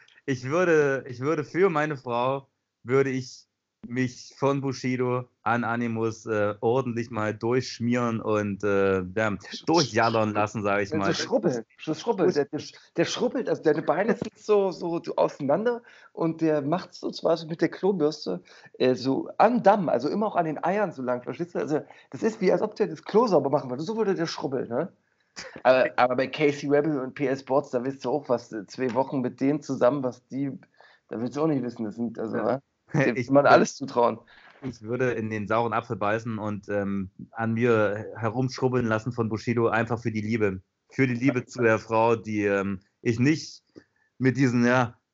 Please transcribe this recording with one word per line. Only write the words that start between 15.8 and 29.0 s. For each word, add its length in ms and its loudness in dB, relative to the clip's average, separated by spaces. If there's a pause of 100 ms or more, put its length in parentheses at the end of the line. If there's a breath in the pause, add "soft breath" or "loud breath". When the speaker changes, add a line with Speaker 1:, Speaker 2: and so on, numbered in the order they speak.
Speaker 2:
und 260 -2
der 220 2
macht 320 -4
so 180 -8
zum 160 -4
Beispiel 220 0
mit 100 -6
der 80 2
Klobürste, 720 -2 (380 loud breath)
äh, 160 4
so 420 -2
am 260 4
Damm, 260 4
also 180 0
immer 200 0
auch 100 -4
an 80 2
den 180 -6
Eiern 300 -2
so 80 -12
lang, 200 -2
verstehst 320 -8
du? 60 -4
Also 220 -2 (300 loud breath)
das 120 -10
ist 160 0
wie, 140 4
als 80 2
ob 160 -4
der 100 0
das 160 -10
Klo 240 4
sauber 220 4
machen 200 0
würde. 140 -6
So 140 -6
würde 180 0
der 120 -4
schrubbeln, 420 -6
ne? 240 -4 (680 loud breath)
Aber, 340 6
aber 180 2
bei 120 0
Casey 420 0
Rebel 320 2
und 140 -8
P 120 -2
S 140 -2
Sports, 300 0
da 120 -2
weißt 220 -6
du 60 -2
auch, 180 -2
was, 240 -2
äh, 140 -8
zwei 260 -4
Wochen 260 -2